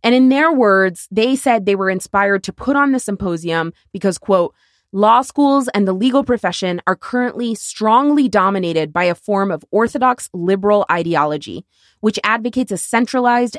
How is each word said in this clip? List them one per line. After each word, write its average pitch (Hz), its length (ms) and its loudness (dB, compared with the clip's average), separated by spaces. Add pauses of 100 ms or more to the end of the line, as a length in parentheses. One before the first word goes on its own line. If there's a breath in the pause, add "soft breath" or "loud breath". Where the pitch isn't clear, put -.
And 233 120 4
in 262 140 6
their 294 220 2
words, 190 600 2
they 226 240 0
said 233 300 0
they 196 100 2
were 190 160 -2
inspired 196 520 -2
to 190 80 -8
put - 240 -4
on 285 160 2
the 254 80 0
symposium 165 720 -4 (200)
because, 185 260 -2
quote, 185 360 0 (380)
"law 214 300 4
schools 277 480 2
and 202 180 0
the 190 60 0
legal 254 300 2
profession 185 640 -4
are 185 80 0
currently 240 580 -4
strongly 262 760 0
dominated 180 640 0
by 175 140 -2
a 175 100 0
form 196 360 -2
of 147 200 -6
orthodox 247 640 0
liberal 190 580 0
ideology, 151 720 -2 (380)
which 214 220 0
advocates 226 480 -2
a 180 60 -4
centralized 240 800 0